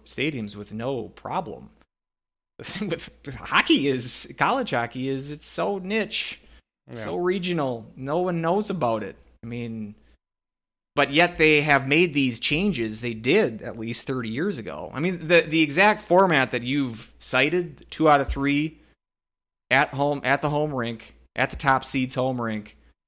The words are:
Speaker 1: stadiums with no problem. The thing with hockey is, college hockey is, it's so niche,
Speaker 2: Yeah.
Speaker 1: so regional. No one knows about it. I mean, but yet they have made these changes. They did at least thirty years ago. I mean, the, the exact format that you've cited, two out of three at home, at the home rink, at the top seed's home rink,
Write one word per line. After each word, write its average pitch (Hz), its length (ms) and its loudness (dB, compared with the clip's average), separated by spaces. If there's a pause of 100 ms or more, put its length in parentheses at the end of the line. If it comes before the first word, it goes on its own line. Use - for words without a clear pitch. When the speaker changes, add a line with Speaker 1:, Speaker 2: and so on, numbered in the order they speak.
Speaker 1:
stadiums 120 480 -6
with 104 200 -14
no 120 340 -4
problem. 110 600 -8 (880)
The 139 80 -14
thing 202 240 -8
with - 200 -8 (260)
hockey 165 520 2
is, 127 400 -4 (100)
college 214 340 0
hockey 127 360 -2
is, 135 240 -6
it's 147 160 -14
so 190 300 -4
niche, 196 640 -4 (480)
Speaker 2:
Yeah. 123 80 -10
Speaker 1:
so 113 180 -6
regional. 175 800 0
No 139 240 -4
one 180 220 0
knows 190 280 2
about 120 320 0
it. 98 140 -10 (260)
I 120 60 -12
mean, 113 480 -8 (960)
but 139 200 2
yet 170 240 4
they 156 240 6
have 139 260 2
made 156 260 4
these 131 240 0
changes. 135 640 -2
They 120 140 -4
did 123 480 2
at 110 180 -10
least 113 260 -6
thirty 127 220 -4
years 147 300 -4
ago. 82 360 -10
I 127 60 -6
mean, 175 300 -2
the, 170 180 6
the 160 140 2
exact 180 400 4
format 175 500 4
that 120 120 -2
you've 127 540 -4
cited, 151 720 0
two 156 200 4
out 143 100 8
of 131 80 -2
three 143 500 -2 (920)
at 135 220 4
home, 143 320 0
at 139 160 2
the 147 80 0
home 151 260 -2
rink, 117 400 -6 (180)
at 131 160 0
the - 60 -12
top 135 300 2
seed's 131 300 -2
home 127 260 -2
rink, 107 340 -6 (320)